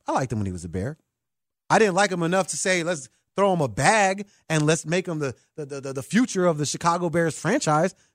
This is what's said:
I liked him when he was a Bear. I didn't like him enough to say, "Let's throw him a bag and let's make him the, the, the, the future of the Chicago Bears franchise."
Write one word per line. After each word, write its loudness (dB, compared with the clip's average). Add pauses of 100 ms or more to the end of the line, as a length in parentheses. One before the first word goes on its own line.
I -4
liked 0
him -2
when -2
he -2
was -8
a -10
Bear. -6 (720)
I 4
didn't 4
like 2
him -2
enough 0
to -8
say, 0
"Let's -6 (260)
throw 4
him 0
a 2
bag 2 (220)
and 2
let's 2
make -2
him -6
the, -4 (200)
the, -10
the, -10
the -6
future 0
of 2
the -2
Chicago 0
Bears 0
franchise." 0 (220)